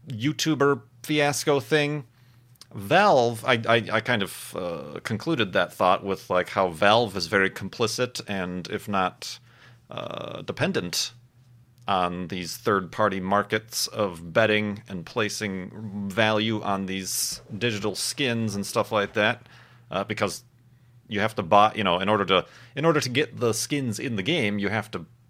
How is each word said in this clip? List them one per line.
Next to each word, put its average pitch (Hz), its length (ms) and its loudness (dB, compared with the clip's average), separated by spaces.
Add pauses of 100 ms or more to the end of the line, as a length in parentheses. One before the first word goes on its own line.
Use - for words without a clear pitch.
YouTuber 139 760 0 (200)
fiasco 147 560 2
thing. 147 460 0 (680)
Valve, 120 720 4
I, 127 80 4 (120)
I, 113 260 4
I 110 80 2
kind 110 220 0
of, - 320 -8
uh, 82 480 -8
concluded 113 520 -2
that 90 180 2
thought 92 320 2
with, 98 240 -4
like, 90 220 0
how 95 180 2
Valve 104 480 4
is 85 100 -4
very 95 220 4
complicit 110 800 -4
and, 90 400 -6
if 104 200 -6
not, 95 500 -2 (520)
uh, - 520 -10
dependent 123 680 -4 (760)
on 90 420 -2
these 90 300 -8
third-party 98 600 0
markets 101 680 -2
of 87 480 -6
betting 107 540 2
and 90 180 -10
placing 101 1040 -6
value 110 500 2
on 98 240 -2
these 95 560 -6 (160)
digital 104 380 -2
skins 113 600 -2
and 101 120 -4
stuff - 260 -2
like 101 220 0
that, 110 320 0 (440)
uh, 98 140 -2
because - 400 -4 (640)
you 101 120 -2
have 110 160 0
to 107 60 -2
buy, 104 320 8
you 107 80 -2
know, 87 160 4
in 95 120 0
order 101 160 2
to, 90 180 4 (320)
in 139 80 -4
order 156 160 4
to 127 80 -4
get 123 320 -2
the 113 140 2
skins 127 440 -2
in 120 180 -4
the 95 60 -2
game, 107 360 0
you 98 100 0
have 104 220 -2
to 85 160 -8 (240)